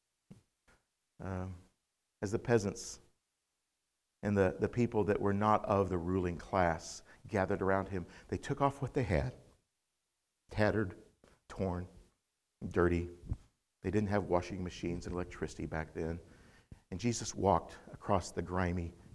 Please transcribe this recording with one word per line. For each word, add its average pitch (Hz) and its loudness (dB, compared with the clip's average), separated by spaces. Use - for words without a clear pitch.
Um, 92 -6
as 101 -2
the 113 0
peasants - 0
and 104 2
the, 95 4
the 104 2
people 113 2
that 98 2
were 101 2
not 104 4
of 98 4
the 90 0
ruling 87 0
class 85 0
gathered 95 0
around 95 2
him, 92 -4
they 101 -2
took - -4
off 139 0
what 127 -6
they 143 0
had, 76 2
tattered, 104 2
torn, 90 -4
dirty. 87 4
They 98 -4
didn't 104 2
have 98 0
washing 87 0
machines 87 -6
and 87 -6
electricity - -6
back 78 -6
then. 85 -4
And 92 -8
Jesus 117 -2
walked 95 2
across - 0
the 90 -6
grimy 87 -2